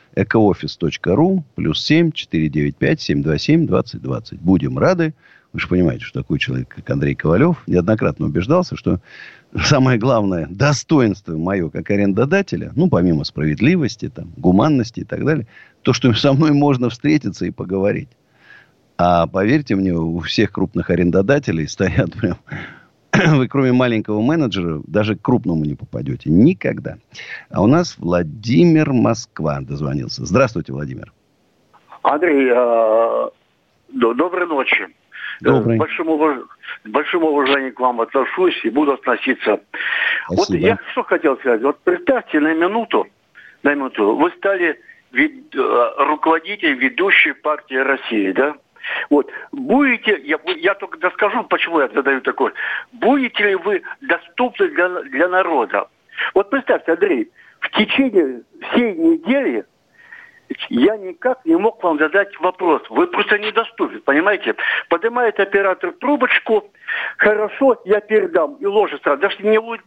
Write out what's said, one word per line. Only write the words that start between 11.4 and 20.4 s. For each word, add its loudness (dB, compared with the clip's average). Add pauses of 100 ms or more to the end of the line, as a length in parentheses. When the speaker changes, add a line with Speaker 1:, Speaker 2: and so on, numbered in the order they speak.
Speaker 1:
как -8
арендодателя, 0
ну, 2
помимо 2
справедливости, -2
там, -14
гуманности 2
и -12
так -6
далее, -2 (340)
то, 2
что 2
со 2
мной 4
можно 2
встретиться -2
и -4
поговорить. -4 (880)
А 4
поверьте 0
мне, 0
у -2
всех -2